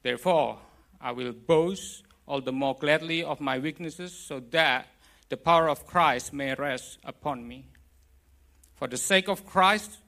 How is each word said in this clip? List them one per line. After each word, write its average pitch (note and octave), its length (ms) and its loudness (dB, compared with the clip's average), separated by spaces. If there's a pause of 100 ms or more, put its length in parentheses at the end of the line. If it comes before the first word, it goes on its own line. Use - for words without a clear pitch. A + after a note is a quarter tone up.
Therefore, B2 580 0 (400)
I C3 100 -6
will B2 220 -6
boast E3 720 0 (220)
all C#3 140 -4
the C3 120 -6
more C3+ 220 0
gladly D#3+ 480 0
of D3+ 160 -6
my C3+ 200 -2
weaknesses, D#3+ 580 -8
so C3+ 240 -12
that C3 480 0 (400)
the C3 80 -6
power E3 320 4
of C#3 160 -2
Christ D3 480 2
may C#3 220 -4
rest C3+ 500 -6
upon C3 420 -8
me. C3 200 -18 (1080)
For C3 120 -6
the B2 80 -8
sake F#3+ 320 2
of F#3+ 160 -4
Christ G3+ 640 2